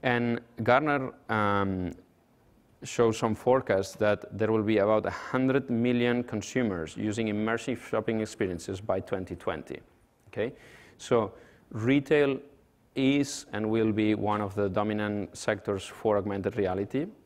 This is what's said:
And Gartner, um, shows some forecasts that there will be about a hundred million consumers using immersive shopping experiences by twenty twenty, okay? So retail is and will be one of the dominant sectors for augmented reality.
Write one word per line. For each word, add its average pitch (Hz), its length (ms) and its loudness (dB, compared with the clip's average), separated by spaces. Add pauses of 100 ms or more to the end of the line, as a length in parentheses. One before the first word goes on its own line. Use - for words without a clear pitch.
And 120 380 2 (220)
Gartner, 135 500 2 (160)
um, 98 640 0 (880)
shows 113 360 2
some 113 160 0
forecasts 104 600 2
that 104 400 0
there 107 140 0
will 110 120 2
be 107 160 4
about 104 260 4
a - 60 -2
hundred 131 580 0
million 120 560 2
consumers 101 720 -4
using 110 320 -2
immersive 110 580 -4
shopping 110 340 -2
experiences 95 600 -4
by 98 200 -2
twenty 92 360 -6
twenty, - 440 -6 (480)
okay? 117 260 -4 (420)
So 110 360 2 (380)
retail 139 680 2 (580)
is 139 560 2
and 107 160 -2
will 110 240 2
be 107 220 2
one 104 260 0
of 101 140 -4
the 101 140 0
dominant 104 680 -2
sectors 101 480 -2
for - 320 0
augmented 101 400 -2
reality. 104 500 0 (200)